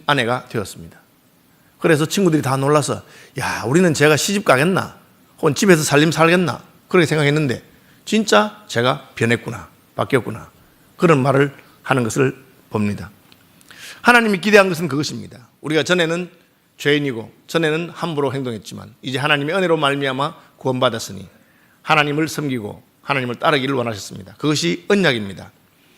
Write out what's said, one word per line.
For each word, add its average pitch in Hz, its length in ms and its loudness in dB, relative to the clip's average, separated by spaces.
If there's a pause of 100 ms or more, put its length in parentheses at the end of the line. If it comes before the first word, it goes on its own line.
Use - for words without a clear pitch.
아내가 127 420 0
되었습니다. 92 520 -10 (760)
그래서 160 280 2
친구들이 156 360 2
다 131 140 -2
놀라서 135 460 0 (360)
"야, - 280 -6
우리는 165 280 2
쟤가 147 220 4
시집 196 280 -4
가겠나? 151 540 2 (400)
혹은 147 160 0
집에서 175 280 4
살림 147 300 4
살겠나?" 165 500 2 (260)
그렇게 175 180 4
생각했는데 147 560 0 (420)
진짜 214 640 0
쟤가 127 460 -2
변했구나, 117 540 -2 (280)
바뀌었구나 113 540 -4 (460)
그런 160 260 4
말을 139 320 2 (280)
하는 131 220 0
것을 131 320 0 (340)
봅니다. 104 400 -4 (920)
하나님이 226 380 4
기대한 196 280 6
것은 170 200 -4
그것입니다. 120 600 -8 (120)
우리가 151 220 0
전에는 170 480 0 (460)
죄인이고 143 560 -2 (140)
전에는 165 440 -2
함부로 143 420 -4
행동했지만 113 680 -10
이제 131 160 -6
하나님의 147 380 -2
은혜로 175 200 2
말미암아 139 580 -2 (240)
구원받았으니 113 680 -4 (560)
하나님을 151 460 -2
섬기고 120 540 -8 (200)
하나님을 127 340 -4
따르기를 139 380 0
원하셨습니다. 110 600 -8
그것이 156 540 -2
언약입니다. 113 640 -2 (460)